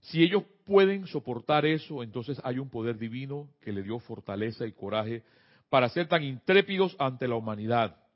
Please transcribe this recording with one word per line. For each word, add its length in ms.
Si 160
ellos 220
pueden 440
soportar 580
eso, 360
entonces 420
hay 160
un 100
poder 260
divino 520
que 120
le 100
dio 160
fortaleza 680
y 80
coraje 520
para 200
ser 180
tan 160
intrépidos 800
ante 260
la 80
humanidad. 640